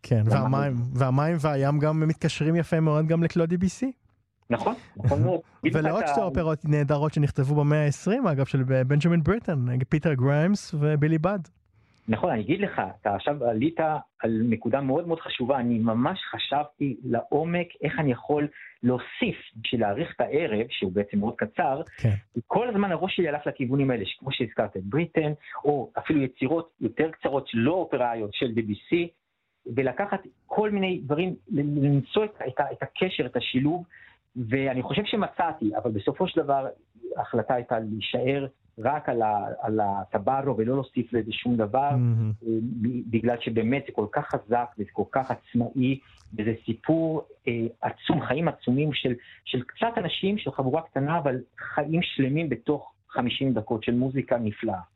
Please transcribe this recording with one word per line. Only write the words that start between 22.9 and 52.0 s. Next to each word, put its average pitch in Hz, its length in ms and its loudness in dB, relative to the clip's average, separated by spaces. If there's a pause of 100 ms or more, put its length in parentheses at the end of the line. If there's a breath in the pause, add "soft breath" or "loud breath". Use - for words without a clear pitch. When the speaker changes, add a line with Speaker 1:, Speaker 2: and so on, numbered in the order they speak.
Speaker 2:
הראש 170 240 -2
שלי 175 120 2
הלך 147 180 -4
לכיוונים 135 440 0
האלה, 107 160 0
שכמו - 260 -8
שהזכרת, 110 440 -2
את 95 80 -6
בריטן, 151 480 0 (320 loud breath)
או 139 340 0
אפילו 151 240 0
יצירות 139 480 -2 (100)
יותר 143 300 0
קצרות, 135 440 -4
לא 117 180 2
אופראיות 120 600 -2
של 123 220 -2
בי 113 80 0
בי 104 120 -4 (140)
סי, 170 200 0 (680)
ולקחת 135 440 -2 (260)
כל 214 240 0
מיני 190 340 0
דברים, 156 300 0 (140)
ל-, 147 380 0
למצוא 143 380 2
את, 208 100 -6 (140)
את - 120 -4
ה-, 139 120 -2
את - 100 -10
הקשר, 185 440 -2
את - 100 -6
השילוב, 147 480 0 (640 loud breath)
ואני 131 340 0
חושב 165 220 -2
שמצאתי, 170 720 -2
אבל 113 140 -2
בסופו 139 380 0
של 165 120 0
דבר 139 260 0 (500)
ההחלטה 117 380 0
הייתה 120 240 -2
להישאר 127 680 -2 (320)
רק 139 300 -2
על 120 140 0
ה-, 107 240 2 (140)
על 107 200 0
הטברו 104 760 0
ולא 113 180 0
להוסיף 131 380 -4
לזה 110 200 -2
שום 120 240 0
דבר, 123 340 2
Speaker 1:
מהמם. 117 420 2 (100)
Speaker 2:
אה, 113 60 -6 (140)
ב-, 120 480 -4
בגלל 117 300 2
שבאמת 113 460 0
זה - 60 -14
כל 107 200 -2
כך 143 140 -2
חזק 120 400 -2 (120)
וזה 101 140 -6
כל 104 180 -4
כך 131 200 -2
עצמאי, 127 680 0 (400 soft breath)
וזה 110 140 0 (120)
סיפור, 156 580 0 (260)
אה, 117 180 0 (140)
עצום, - 400 -2
חיים 131 280 0
עצומים 139 440 0
של, 127 220 -2 (300 loud breath)
של 123 180 -4
קצת - 340 -4
אנשים, 196 420 -2
של 139 120 -4
חבורה 139 320 -2
קטנה, 147 360 -2
אבל 139 180 0 (220)
חיים 156 440 -2